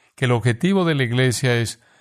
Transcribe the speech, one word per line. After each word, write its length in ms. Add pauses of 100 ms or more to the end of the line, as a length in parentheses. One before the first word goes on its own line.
(160)
que 80
el 80
objetivo 520
de 100
la 100
iglesia 520
es 240 (200)